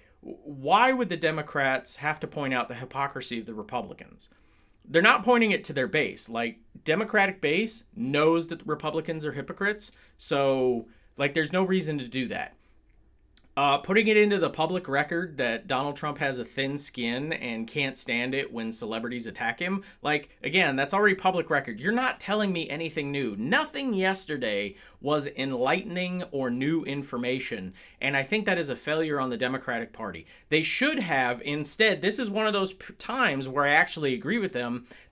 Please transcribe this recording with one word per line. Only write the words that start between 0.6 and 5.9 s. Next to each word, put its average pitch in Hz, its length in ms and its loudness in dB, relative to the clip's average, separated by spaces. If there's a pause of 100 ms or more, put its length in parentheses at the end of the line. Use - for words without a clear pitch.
would 247 160 0
the 170 80 -2
Democrats 151 800 0
have 151 240 -2
to 139 60 -6
point 139 260 -4
out 120 160 0
the 123 60 -10
hypocrisy 127 640 -6
of 104 60 -12
the 113 80 -12
Republicans? - 720 -10 (580)
They're 160 140 4
not 220 240 6
pointing 226 280 6
it 170 120 0
to - 80 -10
their 131 160 0
base. 123 400 -2